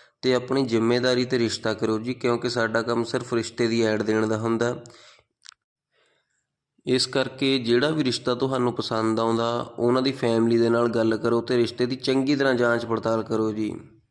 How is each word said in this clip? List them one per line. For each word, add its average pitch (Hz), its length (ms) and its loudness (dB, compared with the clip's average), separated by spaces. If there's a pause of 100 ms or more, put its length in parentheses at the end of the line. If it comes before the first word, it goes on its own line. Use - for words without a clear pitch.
(220)
ਤੇ 127 140 2
ਆਪਣੀ 127 300 0
ਜ਼ਿੰਮੇਵਾਰੀ 120 600 2
'ਤੇ 127 140 -2
ਰਿਸ਼ਤਾ 113 340 -2
ਕਰੋ 110 260 -2
ਜੀ, 123 140 -6
ਕਿਉਂਕਿ 120 360 -2
ਸਾਡਾ 117 320 0
ਕੰਮ 117 220 -2
ਸਿਰਫ 120 300 -4
ਰਿਸ਼ਤੇ 117 340 -2
ਦੀ 113 140 0
ਐਡ 107 200 2
ਦੇਣ 110 260 2
ਦਾ 110 100 0
ਹੁੰਦਾ। 117 460 -2 (2000)
ਇਸ 131 200 0
ਕਰਕੇ 135 540 0
ਜਿਹੜਾ 120 300 2
ਵੀ 156 140 0
ਰਿਸ਼ਤਾ 123 320 -2
ਤੁਹਾਨੂੰ 127 380 0
ਪਸੰਦ 110 460 -2
ਆਉਂਦਾ, 117 600 -2
ਉਹਨਾਂ 123 220 2
ਦੀ 135 100 0
ਫੈਮਿਲੀ 117 460 2
ਦੇ 117 120 4
ਨਾਲ 120 180 4
ਗੱਲ 110 300 0
ਕਰੋ 117 240 0
ਤੇ 123 160 0
ਰਿਸ਼ਤੇ 120 280 0
ਦੀ 127 100 -6
ਚੰਗੀ 135 400 0
ਤਰ੍ਹਾਂ 135 200 2
ਜਾਂਚ 120 300 2
ਪੜਤਾਲ 113 380 -2
ਕਰੋ 110 280 -2
ਜੀ। 107 240 -4 (360)